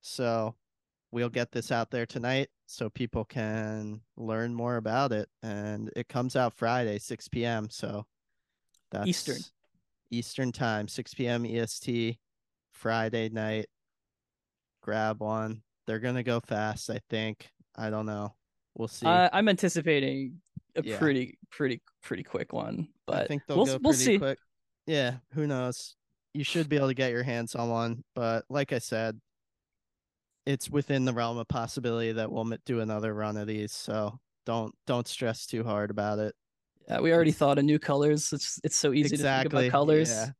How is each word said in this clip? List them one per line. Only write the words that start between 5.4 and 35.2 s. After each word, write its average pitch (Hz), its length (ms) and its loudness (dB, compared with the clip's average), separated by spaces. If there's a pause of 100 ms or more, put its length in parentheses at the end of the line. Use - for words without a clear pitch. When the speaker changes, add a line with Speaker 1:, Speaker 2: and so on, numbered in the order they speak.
Speaker 1:
And 107 520 -6
it 120 140 -6
comes 127 260 -2
out 127 180 2
Friday, 117 440 0
six - 300 -10
P 117 180 -4
M. 110 240 -2
So 104 380 -8 (800)
that's 101 180 -4
Speaker 2:
Eastern. 170 340 -2 (680)
Speaker 1:
Eastern 120 420 -4
time, 110 360 0
six - 260 -10
P 123 140 -4
M 120 180 0
E 113 140 -2
S 117 200 -4
T, 117 380 -2 (540)
Friday 113 580 -2
night. 110 380 -2 (1120)
Grab 110 380 0
one. 110 440 -4 (220)
They're 110 140 -2
gonna 123 240 -2
go 117 160 0
fast, 107 500 -4
I 117 200 -4
think. 110 400 -4 (260)
I 113 140 -4
don't 110 160 -4
know. 104 300 -6 (380)
We'll 113 140 -6
see. - 180 -6
Speaker 2:
Uh, 180 280 8
I'm 208 160 4
anticipating 147 920 2 (360)
a 160 60 -2
Speaker 1:
Yeah. 107 140 -4
Speaker 2:
pretty, 135 400 4 (140)
pretty, 127 300 -2 (200)
pretty - 220 -6
quick - 300 -6
one, - 340 -4 (220)
Speaker 1:
I - 20 2
Speaker 2:
but - 160 2
Speaker 1:
think 143 180 -4
they'll 147 120 0
Speaker 2:
we'll, 226 80 6
Speaker 1:
go 269 60 2 (100)
Speaker 2:
we'll 277 120 4
Speaker 1:
pretty 254 120 4
Speaker 2:
see. 220 120 6
Speaker 1:
quick. 139 220 0 (460)
Yeah, 131 320 0 (160)
who 151 120 0
knows? 127 520 -4 (360)
You 143 120 -4
should 160 240 0
be 147 80 4
able 139 100 4
to 135 60 2
get 127 180 0
your 120 120 0
hands 117 320 -2
on 120 140 0
one, 117 360 0 (100)
but 113 340 0
like 139 220 -2
I 135 80 0
said, 113 400 -2 (1300)
it's 139 240 -2
within 139 340 0
the 127 100 2
realm 117 240 0
of 113 120 -6
possibility 117 640 -2
that 110 180 -2
we'll 113 220 -2
m-, - 120 -8
do 120 140 0
another 107 340 -2
run 107 220 -2
of 104 120 -4
these, 107 260 -4
so 107 480 -4 (240)
don't, 113 280 -2 (120)
don't 120 220 0
stress - 380 -4